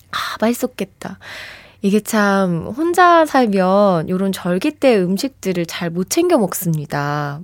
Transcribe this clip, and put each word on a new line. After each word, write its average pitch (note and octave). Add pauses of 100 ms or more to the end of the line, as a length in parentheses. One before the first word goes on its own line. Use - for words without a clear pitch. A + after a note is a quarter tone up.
(120)
아, - (220)
맛있었겠다. - (640)
이게 G3+
참 G3 (100)
혼자 E4+
살면 G3
요런 F#3+
절기 F#3
때 B3+
음식들을 F#3
잘 E3+
못 F3+
챙겨 E4+
먹습니다. D3